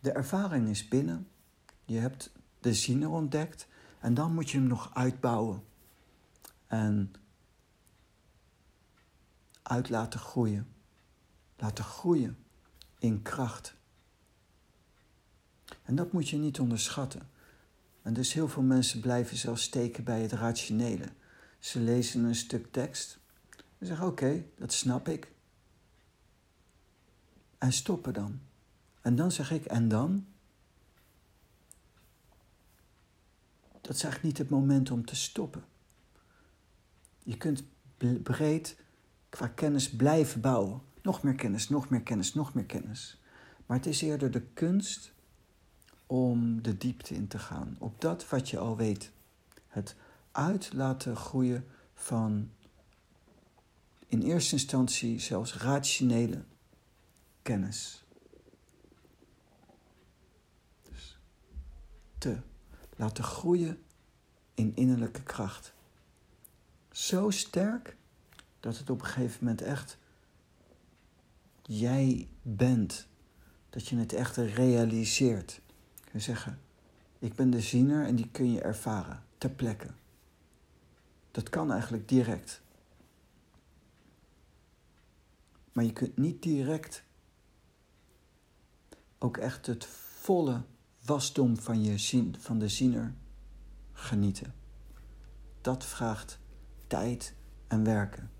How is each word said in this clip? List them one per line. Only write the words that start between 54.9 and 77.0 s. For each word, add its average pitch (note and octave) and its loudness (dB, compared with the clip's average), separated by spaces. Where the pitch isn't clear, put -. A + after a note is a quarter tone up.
zelfs A2 -4
rationele A#2+ 2
kennis. - -4
Dus - -18
te A#2+ -2
laten A2 -2
groeien E3+ 2
in A2 2
innerlijke B2 4
kracht. - -6
Zo G3 0
sterk G3+ -2
dat A2+ -6
het - -8
op B2 0
een - -10
gegeven B2 -2
moment A#2 0
echt - -4
jij B2 2
bent. A#2 2
Dat - -8
je B2 0
het A2+ 0
echt - -2
realiseert. A2+ 4
Je - -20
kunt G#2 -6
zeggen, - -6